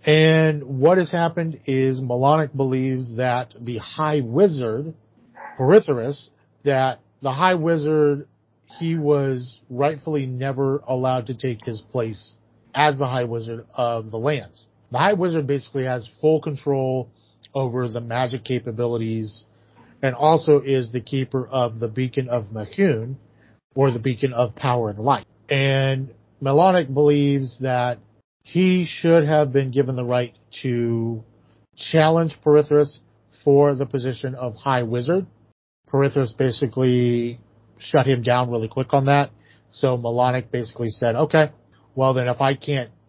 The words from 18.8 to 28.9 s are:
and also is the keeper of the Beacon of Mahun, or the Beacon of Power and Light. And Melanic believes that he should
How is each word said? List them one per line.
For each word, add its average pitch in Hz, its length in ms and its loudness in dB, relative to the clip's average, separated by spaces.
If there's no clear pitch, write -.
and 131 140 -2
also 156 460 4
is 131 300 -2
the 123 100 -4
keeper 131 440 -4
of 120 340 -2
the 113 100 -4
Beacon 127 400 -4
of 120 160 -2
Mahun, 113 720 -2
or 135 160 4
the 120 80 -4
Beacon 127 320 -2
of 120 240 -2
Power 123 340 -2
and 101 100 -10
Light. 127 260 0
And 135 600 0
Melanic 151 520 2
believes 143 680 2
that 123 400 -2
he 180 420 2
should 165 400 4